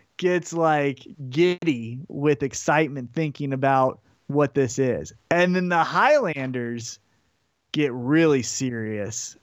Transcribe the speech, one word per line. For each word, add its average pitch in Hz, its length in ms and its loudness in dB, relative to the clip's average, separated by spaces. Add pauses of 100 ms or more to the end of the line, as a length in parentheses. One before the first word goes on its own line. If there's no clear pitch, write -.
(160)
gets, 180 360 -2
like, 151 540 0 (240)
giddy 139 760 0
with 143 340 0
excitement 139 720 0
thinking 147 380 -4
about 131 480 2 (260)
what 143 280 0
this 135 240 0
is. 113 340 -2 (180)
And 180 240 4
then 180 140 0
the 170 160 2
Highlanders 139 1120 0 (720)
get 147 200 0
really 139 500 4
serious, 110 1000 -6